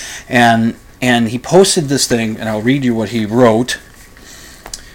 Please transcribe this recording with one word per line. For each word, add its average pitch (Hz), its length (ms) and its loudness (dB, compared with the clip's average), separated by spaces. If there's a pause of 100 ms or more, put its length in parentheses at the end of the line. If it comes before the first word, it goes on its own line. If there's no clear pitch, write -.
(260)
and, 117 480 2 (280)
and 120 260 0
he 120 100 -6
posted 185 460 2
this 135 240 -2
thing, 113 300 -2
and 110 100 -6
I'll 107 140 -4
read 131 220 0
you 120 100 0
what 110 160 -2
he 113 160 -2
wrote. 117 520 2 (1160)